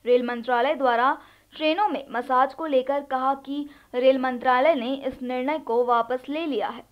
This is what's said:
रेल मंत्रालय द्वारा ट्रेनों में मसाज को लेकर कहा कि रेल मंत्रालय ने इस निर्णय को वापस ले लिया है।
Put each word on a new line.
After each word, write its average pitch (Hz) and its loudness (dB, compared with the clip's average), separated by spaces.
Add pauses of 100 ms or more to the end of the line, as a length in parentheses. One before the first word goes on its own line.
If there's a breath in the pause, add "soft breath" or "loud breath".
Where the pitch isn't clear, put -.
रेल 247 4
मंत्रालय 240 0
द्वारा 247 2 (400 loud breath)
ट्रेनों 320 0
में 254 -4
मसाज 262 0
को 320 -8
लेकर 269 0 (100)
कहा 262 0
कि 285 -8 (280 loud breath)
रेल 262 4
मंत्रालय 254 2
ने 254 -4 (120)
इस 262 -8
निर्णय 254 -4
को 240 0
वापस 240 0
ले 311 -4
लिया 214 -4
है। 233 -12